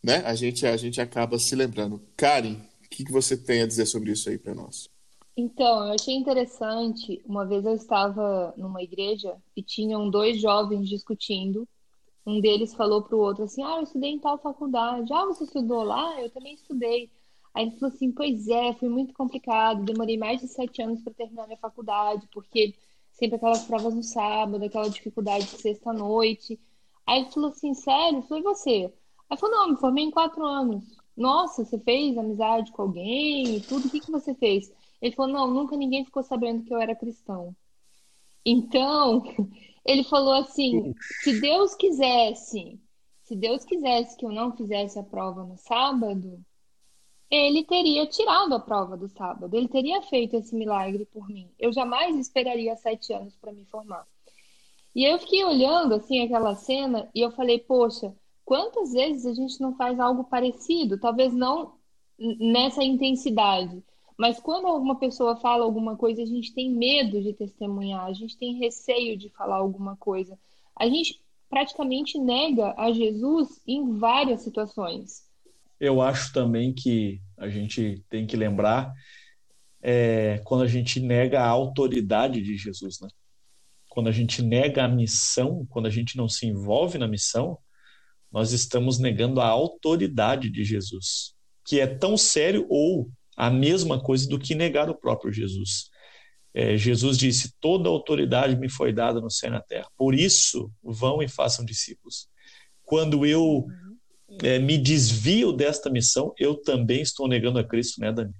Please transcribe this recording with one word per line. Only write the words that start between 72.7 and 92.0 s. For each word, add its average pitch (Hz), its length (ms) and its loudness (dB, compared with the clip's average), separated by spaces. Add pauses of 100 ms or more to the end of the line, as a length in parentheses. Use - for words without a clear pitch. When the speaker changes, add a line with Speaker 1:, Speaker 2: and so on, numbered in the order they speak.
Speaker 2:
a 226 140 0
Jesus 233 760 0
em 254 300 -2
várias 240 440 2
situações. 202 800 -8 (560)
Speaker 3:
Eu 135 220 4
acho 131 300 0
também 120 420 2
que 107 480 0 (160)
a 101 120 -8
gente 104 600 -4
tem 110 160 -4
que 110 120 -4
lembrar, 107 560 0 (880)
é, 113 640 2
quando 127 180 2
a 123 40 4
gente 120 320 0
nega 127 420 4
a 120 80 4
autoridade 123 920 2
de 101 160 -4
Jesus, 98 440 -10
né? 92 60 -16 (800)
Quando 113 200 0
a - 40 2
gente 117 280 0
nega 127 440 2
a - 40 2
missão, 127 800 0
quando 113 180 -2
a 107 40 0
gente 113 260 -2
não 117 120 -2
se - 180 -4
envolve 113 500 0
na 120 100 -2
missão, 117 500 -2 (720)
nós 113 220 0
estamos 123 460 0
negando 123 420 2
a 117 60 4
autoridade 135 1040 2
de 107 140 -4
Jesus, 98 680 -6 (320)
que 143 140 2
é 131 80 4
tão 185 300 2